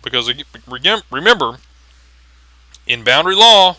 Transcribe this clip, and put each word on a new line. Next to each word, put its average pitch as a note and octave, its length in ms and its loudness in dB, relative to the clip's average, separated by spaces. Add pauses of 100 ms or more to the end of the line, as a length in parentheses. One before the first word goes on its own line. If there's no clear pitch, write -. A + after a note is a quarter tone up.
because A#2+ 240 -6
ag-, C3+ 160 -10 (240)
rem-, E3 420 -4
remember, C#3 480 -2 (1300)
in A#2 180 -6
boundary D#3+ 320 0
law, G3+ 420 4